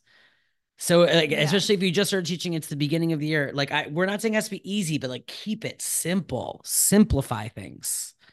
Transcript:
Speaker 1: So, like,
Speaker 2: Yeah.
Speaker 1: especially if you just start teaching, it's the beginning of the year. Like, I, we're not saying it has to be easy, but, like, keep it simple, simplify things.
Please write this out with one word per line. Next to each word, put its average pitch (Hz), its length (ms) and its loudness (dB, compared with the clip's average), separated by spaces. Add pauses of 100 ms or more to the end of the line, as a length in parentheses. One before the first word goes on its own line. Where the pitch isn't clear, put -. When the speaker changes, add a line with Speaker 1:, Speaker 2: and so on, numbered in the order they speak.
(760)
Speaker 1:
So, 175 240 4
like, 156 300 4
Speaker 2:
Yeah. 151 120 0
Speaker 1:
especially 190 320 2
if 180 80 0
you 185 80 2
just 190 180 2
start 190 160 0
teaching, 170 280 -4
it's 160 140 -4
the 156 80 -6
beginning 165 380 0
of 147 60 -2
the 151 80 -4
year. 151 260 0
Like, 139 180 -2
I, 147 160 -2
we're 165 200 -2
not 202 140 -2
saying 220 120 0
it 220 40 2
has 214 80 0
to - 60 -10
be 185 200 -10
easy, 165 260 -2
but, 127 120 -4
like, 123 180 -10
keep - 360 -8
it - 180 -8
simple, 151 840 -4
simplify 135 840 4
things. - 680 -10 (200)